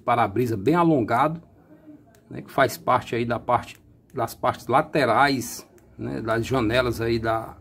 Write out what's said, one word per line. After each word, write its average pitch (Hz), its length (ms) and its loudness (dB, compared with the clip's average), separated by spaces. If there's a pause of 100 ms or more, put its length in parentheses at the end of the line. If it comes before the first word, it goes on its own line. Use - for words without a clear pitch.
para-brisa 117 500 0
bem 107 200 2
alongado, 156 680 2 (880)
né, 127 120 -12
que - 100 -20
faz 135 260 0
parte 123 380 -2
aí 117 100 -2
da 117 140 -4
parte, - 380 -2 (360)
das 120 200 -4
partes - 340 -4
laterais, 131 1000 2 (300)
né, 127 240 -8
das 113 240 -2
janelas 120 560 0
aí 117 180 0
da, 113 420 -4